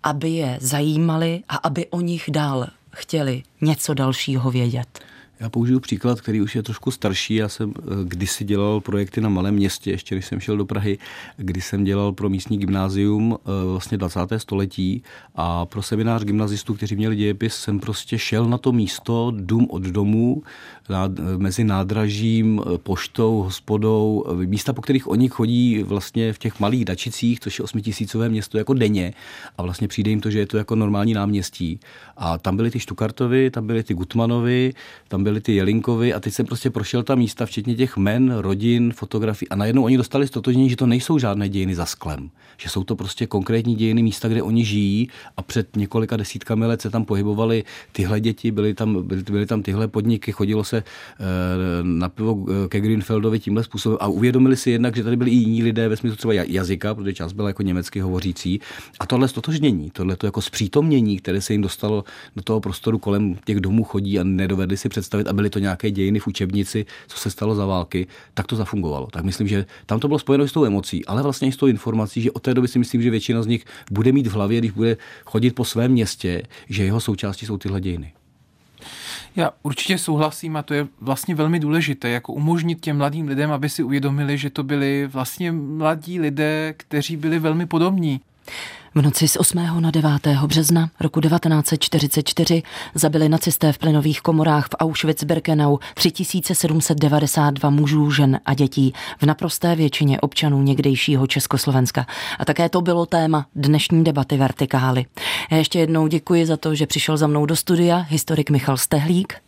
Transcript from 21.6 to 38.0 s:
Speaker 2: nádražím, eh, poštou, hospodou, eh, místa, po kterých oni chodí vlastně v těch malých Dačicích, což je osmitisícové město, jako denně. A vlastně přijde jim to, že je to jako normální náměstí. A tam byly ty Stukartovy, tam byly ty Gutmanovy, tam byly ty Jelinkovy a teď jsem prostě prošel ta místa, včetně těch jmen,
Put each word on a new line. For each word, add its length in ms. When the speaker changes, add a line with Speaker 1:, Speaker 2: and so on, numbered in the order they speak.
Speaker 2:
nádražím, 1000
eh, 160
poštou, 640
hospodou, 840
eh, 180
místa, 280
po 80
kterých 260
oni 220
chodí 540
vlastně 500
v 60
těch 200
malých 260
Dačicích, 540
což 200
je 40
osmitisícové 680
město, 280
jako 160
denně. 400
A 60
vlastně 240
přijde 220
jim 120
to, 100
že 80
je 80
to 100
jako 180
normální 380
náměstí. 680
A 200
tam 200
byly 140
ty 80
Stukartovy, 720
tam 160
byly 160
ty 100
Gutmanovy, 800
tam 160
byly 180
ty 140
Jelinkovy 580
a 60
teď 140
jsem 120
prostě 240
prošel 340
ta 120
místa, 300
včetně 300
těch 220
jmen, 400